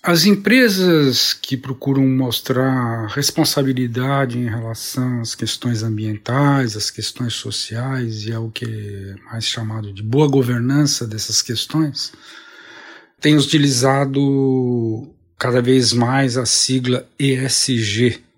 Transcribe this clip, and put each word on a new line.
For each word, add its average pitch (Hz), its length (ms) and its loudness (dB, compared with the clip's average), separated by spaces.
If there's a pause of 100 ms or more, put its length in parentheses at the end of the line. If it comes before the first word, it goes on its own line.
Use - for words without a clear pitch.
As 165 220 2
empresas 190 1080 4
que - 220 -6
procuram 135 500 0
mostrar 127 1000 0
responsabilidade 131 1300 0
em 123 100 -2
relação 120 720 -4
às 113 140 -6
questões 113 480 -4
ambientais, 113 960 0
às 104 140 -6
questões 113 440 -6
sociais 113 920 -6
e 117 60 -4
ao 113 160 -4
que 113 160 -10
é 101 520 -10 (160)
mais 117 120 -8
chamado 110 480 -6
de 98 120 -10
boa 139 240 2
governança 135 800 0
dessas - 340 -4
questões, 143 680 -4 (1080)
têm 151 160 6
utilizado 135 1800 2 (240)
cada 123 240 2
vez 123 320 4
mais 120 440 2
a 123 100 -2
sigla 127 580 0 (140)
E 135 140 2
S 127 440 0
G 113 440 0 (180)